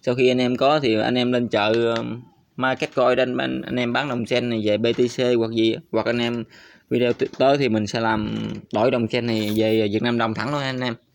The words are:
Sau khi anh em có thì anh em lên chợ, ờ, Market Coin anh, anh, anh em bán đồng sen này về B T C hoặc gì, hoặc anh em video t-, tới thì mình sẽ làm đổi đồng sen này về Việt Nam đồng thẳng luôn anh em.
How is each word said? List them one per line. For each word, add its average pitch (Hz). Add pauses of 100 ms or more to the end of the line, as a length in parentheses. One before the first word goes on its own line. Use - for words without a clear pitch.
Sau 127
khi 123
anh 127
em 123
có 143
thì 117
anh 113
em 123
lên 120
chợ, 113
ờ, 117 (520)
Market 131
Coin 127
anh, 127
anh, 131
anh 127
em 123
bán 131
đồng 127
sen 120
này 113
về 107
B 113 (100)
T - (160)
C - (200)
hoặc 113
gì, 113 (160)
hoặc 113
anh 120
em 117 (460)
video 123
t-, - (120)
tới 139
thì 139
mình 107
sẽ 117
làm 110 (240)
đổi 113
đồng 117
sen 120
này 110
về 110
Việt 107
Nam 120
đồng 113
thẳng 110
luôn 147
anh 131
em. 123 (200)